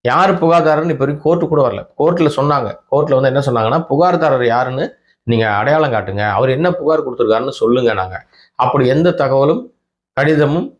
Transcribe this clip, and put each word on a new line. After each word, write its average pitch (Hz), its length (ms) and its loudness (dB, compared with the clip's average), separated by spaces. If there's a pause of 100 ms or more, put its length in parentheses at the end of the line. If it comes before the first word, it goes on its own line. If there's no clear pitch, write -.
யார் 170 320 2
புகார்தாரர்னு 165 560 2
இப்ப 139 160 -2
வரைக்கும் 147 140 -6
கோர்ட்டு 170 280 0
கூட 147 200 2
வரல. 98 200 -6 (100)
கோர்ட்ல 165 380 2
சொன்னாங்க, 135 420 -2 (140)
கோர்ட்ல 143 300 2
வந்து - 20 0
என்ன 135 160 0
சொன்னாங்கன்னா, 131 500 0
"புகார்தாரர் 160 560 2
யாருன்னு 127 520 -2 (260)
நீங்க 113 260 0
அடையாளம் 135 420 0
காட்டுங்க, 104 380 -4
அவர் 110 200 0
என்ன 160 220 0
புகார் 151 380 -2
கொடுத்துருக்காருன்னு 117 400 0
சொல்லுங்க." 120 440 0
நாங்க 92 340 -8 (280)
அப்படி 127 320 0
எந்த 156 240 2
தகவலும், 143 640 0 (400)
கடிதமும், 147 680 0